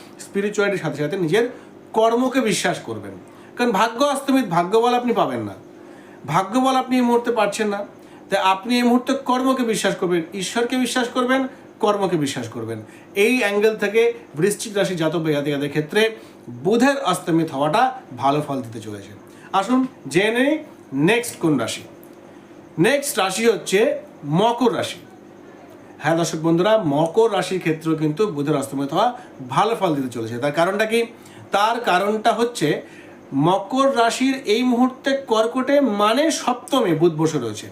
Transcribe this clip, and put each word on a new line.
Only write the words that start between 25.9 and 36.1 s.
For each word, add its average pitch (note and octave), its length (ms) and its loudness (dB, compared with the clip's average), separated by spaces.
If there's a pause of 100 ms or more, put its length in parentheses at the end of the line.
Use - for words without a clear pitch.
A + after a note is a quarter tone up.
হ্যাঁ D#3+ 180 0
দর্শক E3 220 -2
বন্ধুরা, E3+ 400 2
মকর E3 540 2
রাশির F#3 280 -2
ক্ষেত্রেও D#3+ 340 -2
কিন্তু D#3 320 0
বুধের D3 300 -2
অস্তমিত C#3 360 -4
হওয়া G#3 200 2 (360)
ভালো G#3+ 320 0
ফল F3 140 2
দিতে C3+ 140 -2
চলেছে। A#2 300 -6
তার C#3+ 140 -2
কারণটা F#3+ 320 0
কি? A3+ 220 0 (440)
তার A3+ 300 0
কারণটা G#3+ 520 0
হচ্ছে G3+ 500 -2 (520)
মকর G3 640 2
রাশির A#3 380 2 (100)
এই A3 180 2
মুহূর্তে B3 500 2
কর্কটে B3+ 680 2
মানে A#3 500 2